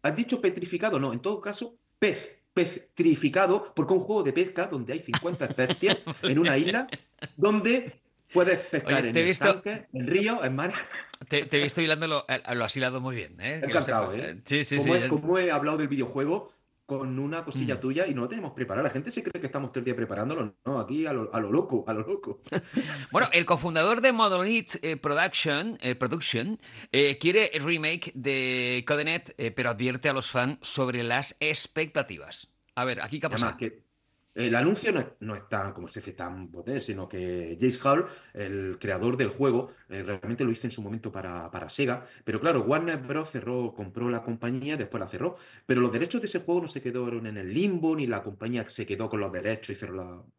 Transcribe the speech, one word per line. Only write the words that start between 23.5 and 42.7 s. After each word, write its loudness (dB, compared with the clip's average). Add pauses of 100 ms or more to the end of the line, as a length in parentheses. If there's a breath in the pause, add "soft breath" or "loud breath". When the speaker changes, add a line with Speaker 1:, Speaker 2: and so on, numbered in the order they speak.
Speaker 2:
de 6
Monolith, 2
eh, -2
Production, 0
eh, 0
Production, -2 (320 loud breath)
eh, 4
quiere 4
el -2
remake -2
de 0
Codenet, 0
eh, -2
pero 0
advierte 0
a 4
los -2
fans 0
sobre -2
las 0
expectativas. -4 (260)
A -2
ver, -2
¿aquí -6
qué -4
ha -2
Speaker 1:
Además, -2
Speaker 2:
pasado? -14
Speaker 1:
que -6 (520)
el 2
anuncio 4
no 2
es, -4 (140)
no -6
es -14
tan, -2
como -12
se -12
dice, -12
tan -10
potente, -6
sino -6
que -6
Jace 4
Hall, 4 (280 loud breath)
el -6
creador 0
del 2
juego, 2 (180 loud breath)
eh, -8
realmente -4
lo 2
hizo -4
en -4
su -8
momento -8
para, -8
para -10
Sega. -2 (180 loud breath)
Pero -2
claro, 4
Warner 2